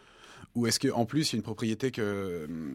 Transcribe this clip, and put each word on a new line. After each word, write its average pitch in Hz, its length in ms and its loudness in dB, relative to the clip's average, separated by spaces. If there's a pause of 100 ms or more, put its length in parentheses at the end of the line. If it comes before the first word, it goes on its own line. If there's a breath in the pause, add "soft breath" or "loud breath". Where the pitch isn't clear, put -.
(560 loud breath)
Ou 117 100 4
est-ce 113 140 4
qu'en 120 260 4
plus, 147 240 2
il - 40 -2
y - 20 2
a - 20 2
une 107 60 0
propriété 113 480 0
que, 98 560 -2 (260)